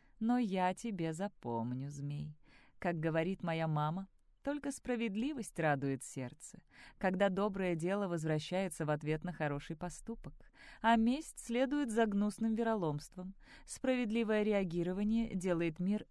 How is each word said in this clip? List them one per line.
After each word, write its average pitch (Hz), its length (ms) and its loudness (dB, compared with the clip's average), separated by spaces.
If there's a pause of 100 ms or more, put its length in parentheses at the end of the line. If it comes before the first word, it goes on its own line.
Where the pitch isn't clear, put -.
(180)
Но 233 180 2
я 185 380 2
тебе 170 380 -4
запомню, 127 760 -4
змей. 147 460 -6 (440)
Как 175 180 0
говорит 165 460 0
моя 165 240 0
мама, 156 400 0 (340)
только 285 300 -4
справедливость 233 880 -4
радует 143 420 2
сердце, - 580 -12 (380)
когда 190 300 4
доброе 190 480 0
дело 190 320 0
возвращается 165 760 0
в 147 60 0
ответ 151 320 0
на 175 100 -6
хороший 147 440 -4
поступок. - 580 -10 (460)
А 226 160 6
месть 240 420 2
следует 254 540 2
за 226 140 6
гнусным 208 500 0
вероломством. 185 800 -2 (280)
Справедливое 226 760 2
реагирование 202 960 2
делает 170 420 2
мир 202 320 0